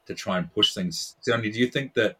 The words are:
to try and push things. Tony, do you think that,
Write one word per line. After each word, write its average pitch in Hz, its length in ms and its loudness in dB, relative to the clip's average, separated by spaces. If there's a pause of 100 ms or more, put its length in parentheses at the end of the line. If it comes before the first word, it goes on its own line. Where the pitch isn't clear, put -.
to 95 80 -10
try 92 240 -4
and 85 160 -4
push 104 200 4
things. 90 420 -6 (100)
Tony, 117 240 2
do 113 100 -4
you 123 80 6
think 135 280 -4
that, 107 240 2